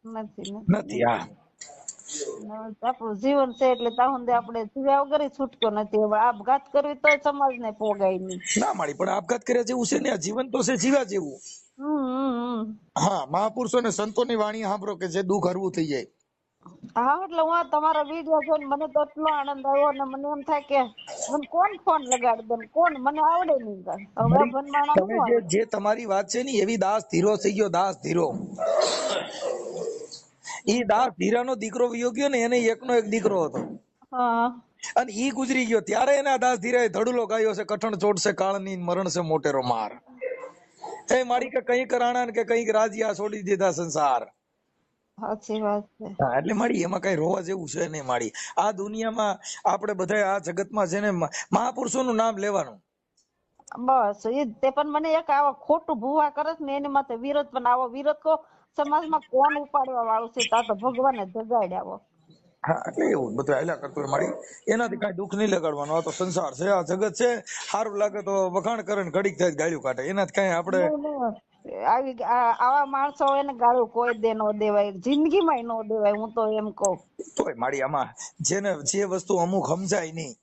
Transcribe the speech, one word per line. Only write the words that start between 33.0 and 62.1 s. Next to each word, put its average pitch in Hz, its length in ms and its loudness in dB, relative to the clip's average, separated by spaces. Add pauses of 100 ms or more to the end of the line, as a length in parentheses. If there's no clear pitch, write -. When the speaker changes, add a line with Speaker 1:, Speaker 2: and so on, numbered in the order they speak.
Speaker 2:
દીકરો 202 380 0
હતો. - 160 -4 (520)
Speaker 1:
હા. 247 500 0 (340)
Speaker 2:
અને 247 160 0
ઈ 233 180 -2
ગુજરી 254 360 0
ગયો 220 140 2
ત્યારે 233 360 2
એના 277 220 2
દાસ 247 220 2
ધીરાએ 240 280 2
ધડુલો 226 400 0
ગાયો 220 260 2
છે, 202 100 -4
"કઠણ 208 320 -2
ચોટ 202 220 2
છે 202 160 0
કાળની, 190 440 -2
મરણ 180 320 -2
છે 170 120 -2
મોટેરો 147 400 0
માર." 113 400 -4 (1120)
એ 254 80 2
માડી 247 260 0
કે 254 120 -2
કંઈક 247 320 0
રાણા 247 320 2
ને 233 60 -8
કે 226 120 -2
કંઈક 233 260 0
રાજીયા 214 440 2
છોડી 208 280 -4
દીધા 190 300 2
સંસાર. 151 600 0 (880)
Speaker 1:
સાચી 214 400 -4
વાત 208 220 0
છે. - 220 -18
Speaker 2:
હા, 139 320 -2
એટલે 165 160 0
માડી 220 300 0
એમાં 185 180 -2
કઈ 185 140 0
રોવા 175 260 0
જેવું 175 260 -6
છે 170 200 -4
નહીં 156 180 -8
માડી. 120 260 -2 (260)
આ 208 140 2
દુનિયામાં 214 680 -4 (260)
આપણે 196 280 0
બધાય 196 320 0
આ 196 140 0
જગતમાં 190 480 -2
છે 190 140 -2
ને 208 100 0
મા-, 170 180 0 (220)
મહાપુરુષોનું 247 640 0
નામ 220 220 0
લેવાનું. 175 460 -4 (960)
Speaker 1:
બસ 240 480 2
ઈ 262 200 0
જ 220 160 -8
તે. 262 80 4
પણ 285 180 0
મને 311 260 -2
એક 330 160 0
આવા 285 220 4
ખોટું 311 480 -2
ભૂવા 294 300 2
કરે 294 240 -4
છે 320 100 -8
ને 277 120 -4
એની 285 120 -4
માથે 277 280 0
વિરોધ, 285 320 -2
પણ 262 200 -2
આવો 247 200 4
વિરોધ 277 280 -2
કો 311 300 0 (320)
સમાજમાં 302 440 0
કોણ 294 400 2
ઉપાડવા 262 420 0
વાળું 226 260 0
છે? 233 200 -4
તા 226 120 4
તો 220 140 0
ભગવાને 240 500 0
જગાડ્યા 202 560 -2
હો. 190 200 -12 (680)